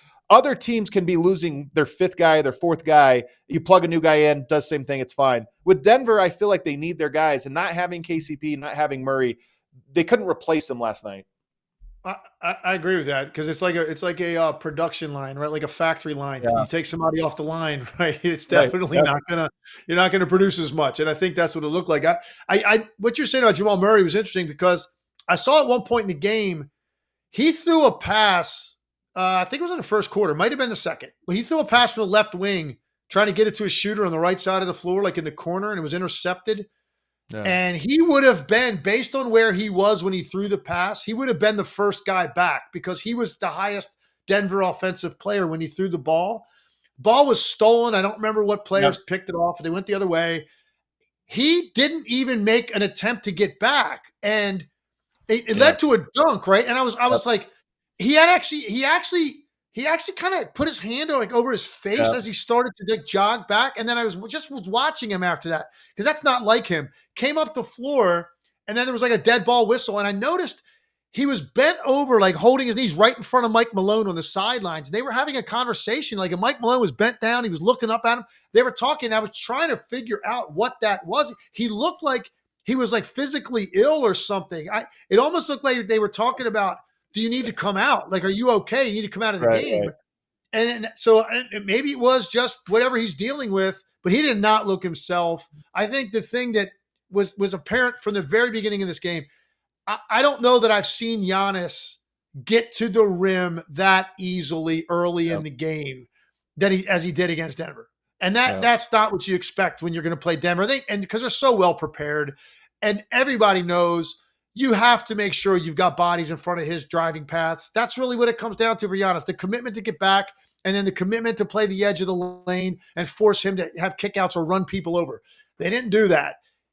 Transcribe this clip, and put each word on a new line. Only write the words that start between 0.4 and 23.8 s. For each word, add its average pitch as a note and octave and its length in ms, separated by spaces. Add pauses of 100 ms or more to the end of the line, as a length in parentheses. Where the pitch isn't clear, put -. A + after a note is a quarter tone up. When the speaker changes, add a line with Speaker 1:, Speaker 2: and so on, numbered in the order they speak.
Speaker 1:
teams A3+ 340
can F#3 160
be F3+ 100
losing E3 580
their D#3 120
fifth - 320
guy, D#3+ 240
their C3+ 120
fourth E3 300
guy. C#3 400 (240)
You D3+ 140
plug F3+ 240
a - 20
new E3 140
guy D#3+ 140
in, D3 340
does D3+ 180
same C#3+ 160
thing, C#3 160
it's B2+ 140
fine. B2+ 320 (180)
With E3+ 200
Denver, A3+ 360
I F#3 100
feel G3+ 180
like F#3+ 160
they D3 120
need E3+ 220
their D#3 120
guys, D3 360
and C3+ 80
not E3+ 200
having F3 280
K E3 180
C D#3 160
P, D3+ 200
not C#3 180
having C#3+ 300
Murray, C3 360 (540)
they E3 100
couldn't G#3 240
replace D#3+ 420
him B2 100
last A2+ 240
night. G2 220 (800)
Speaker 2:
I, F#3+ 120 (260)
I, F3 220
I F#3 100
agree F#3 220
with D#3 120
that C#3 260
'cause D3+ 140
it's D#3 140
like F3+ 140
a, E3+ 60
it's D#3 220
like F3 180
a, E3+ 160
uh, D#3+ 160
production D#3+ 600
line, C3+ 240
right? D3+ 140
Like D#3 120
a D3 40
factory D#3+ 460
line. C#3 300
Speaker 1:
Yeah. A#2 180
Speaker 2:
You G#2+ 40
take E3 200
somebody D#3+ 360
off D3+ 140
the D#3 80
line, D#3 500
<laughs> - 60
right? D#3 240
It's E3+ 280
Speaker 1:
Right. E3+ 120
Speaker 2:
definitely F3 340
Speaker 1:
Yeah. D#3 60
Speaker 2:
not C#3+ 160 (100)
gonna, E3 200 (380)
you're E3+ 100
not F#3 140
gonna F#3 140
produce F#3 340
as D3 140
much. D3+ 280
And D#3 80
I D#3 40
think D#3+ 220
that's E3+ 200
what D#3 80
it D3+ 40
looked E3+ 220
like. D#3 160
I, E3+ 120 (320)
I, G#3 160
I, A3 320
what A#3 200
you're C#4+ 100
saying C4 160
about G#3+ 120
Jamal G3+ 220
Murray G3+ 240